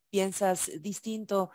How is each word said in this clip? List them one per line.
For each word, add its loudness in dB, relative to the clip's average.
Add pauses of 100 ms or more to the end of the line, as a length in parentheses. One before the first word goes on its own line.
(100)
piensas 2 (120)
distinto -2